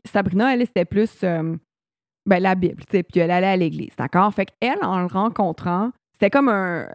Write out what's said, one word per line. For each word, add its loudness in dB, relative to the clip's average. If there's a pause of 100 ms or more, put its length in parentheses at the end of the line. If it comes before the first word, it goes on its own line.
Sabrina, 2
elle, 0
c'était 0
plus, 0 (120)
euh, -2 (720)
ben, 4
la 2
Bible, -2
tu 0
sais, 2
puis -2
elle 2
allait 2
à 2
l'église, -4
d'accord ? 2
Fait -2 (140)
qu'elle, -2
en -2
le -2
rencontrant, -2 (240)
c'était 2
comme 4
un, -2